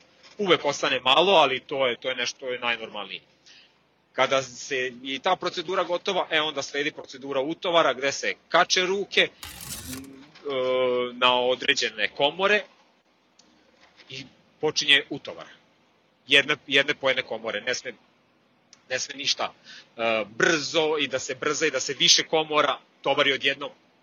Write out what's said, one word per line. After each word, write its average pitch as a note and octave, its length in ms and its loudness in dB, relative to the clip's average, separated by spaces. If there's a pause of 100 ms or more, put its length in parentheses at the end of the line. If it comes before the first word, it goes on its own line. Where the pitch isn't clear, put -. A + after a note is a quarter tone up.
(380)
Uvek F3 260 2
ostane C#3 360 0
malo, D#3 320 4
ali C#3 280 4
to C3+ 260 -2
je, A#2+ 100 -2
to - 120 -8
je B2+ 80 -4
nešto, B2 220 -6
to C3+ 100 -10
je B2 100 -6
najnormalnije. G#2+ 640 -8 (920)
Kada C3+ 300 2
se B2+ 500 -6 (100)
i C3+ 160 -8
ta F3+ 180 0
procedura F3+ 480 -4
gotova, F3 460 -2
e, D#3+ 100 2
onda D3+ 220 -4
sledi D3 300 -4
procedura C3+ 480 -6
utovara E3 540 2
gde C3+ 180 -2
se G2+ 220 -4 (140)
kače F3+ 380 4
ruke, F#3+ 420 0
m, - 680 -14
e, B2+ 1160 -2
na B2+ 260 6
određene B2 680 0
komore F#3 540 2 (1500)
i C3+ 160 -12 (360)
počinje D3 500 4
utovar. E2+ 360 -10 (800)
Jedne, C#3+ 300 4 (100)
jedne C#3 280 2
po C3+ 140 -2
jedne B2+ 140 0
komore, A2 380 -6
ne B2 140 -4
sme, A#2+ 180 -8 (1000)
ne B2+ 80 -2
sme C3+ 160 -8
ništa, C3+ 380 -4 (440)
e, A2+ 280 0
brzo D#3 760 0
i C#3 100 -2
da B2+ 100 -4
se - 160 -8
brza D3 320 -2
i D3+ 40 2
da C3 100 -4
se C#3 140 -6
više E3+ 280 4
komora D3+ 560 0 (240)
tovari C#3 300 2
odjednom, C#3 380 -2 (320)